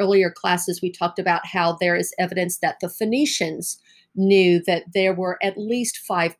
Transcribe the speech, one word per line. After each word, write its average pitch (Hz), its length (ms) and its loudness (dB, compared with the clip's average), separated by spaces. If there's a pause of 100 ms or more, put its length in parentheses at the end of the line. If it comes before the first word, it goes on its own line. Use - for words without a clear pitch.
earlier 190 300 4
classes, 180 520 -2
we 180 80 -2
talked 175 300 -4
about 170 260 0
how 170 280 0
there 175 200 0
is 175 240 -2
evidence 180 400 -2
that - 220 -4
the 180 80 -4
Phoenicians 220 920 -4 (340)
knew 190 520 6
that 175 160 0 (100)
there 190 220 2
were 180 280 -4
at 196 140 -2
least 226 400 -4
five 170 440 -4